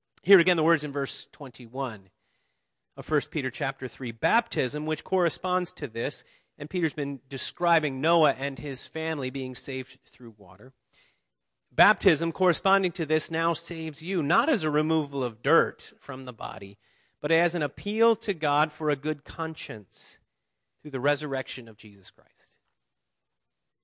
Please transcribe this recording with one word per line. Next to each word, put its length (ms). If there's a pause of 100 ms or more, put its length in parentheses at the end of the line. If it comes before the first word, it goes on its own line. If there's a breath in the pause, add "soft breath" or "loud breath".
(240)
Here 160
again, 160
the 80
words 220
in 80
verse 400
twenty-one. 760 (880)
Of 60
First 260
Peter 180
chapter 380
three, 240
baptism, 760
which 200
corresponds 680
to 160
this, 380 (320 soft breath)
and 120
Peter's 220
been 380
describing 720
Noah 360
and 220
his 260
family 440
being 260
saved 500
through 320
water. 360 (1000 soft breath)
Baptism, 600
corresponding 580
to 140
this, 260
now 220
saves 500
you, 180
not 280
as 140
a 60
removal 540
of 180
dirt 560
from 280
the 80
body, 440 (440)
but 100
as 240
an 80
appeal 540
to 160
God 360
for 200
a 80
good 260
conscience 960 (600)
through 100
the 80
resurrection 680
of 80
Jesus 340
Christ. 460 (1300)